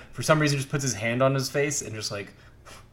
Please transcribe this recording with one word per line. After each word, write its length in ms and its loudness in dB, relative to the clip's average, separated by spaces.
for 100 -8
some 180 4
reason 180 2
just 120 -4
puts 120 -2
his 120 -2
hand 280 0
on 120 6
his 140 0
face 340 0
and 120 -10
just, 160 -6
like, 220 -8